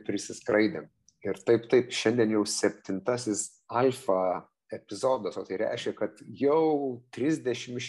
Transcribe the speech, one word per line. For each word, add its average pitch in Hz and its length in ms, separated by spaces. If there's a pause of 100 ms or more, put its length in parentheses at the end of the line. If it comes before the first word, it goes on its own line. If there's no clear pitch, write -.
Prisiskraidėm. 101 800 (320)
Ir 98 240
taip, 117 240
taip, 123 240
šiandien 110 400
jau 107 160
septintasis 101 960 (240)
alfa 92 720 (320)
epizodas, 104 640
o 92 80
tai 95 160
reiškia, 110 400
kad - 240
jau 143 720 (160)
trisdešimt 123 760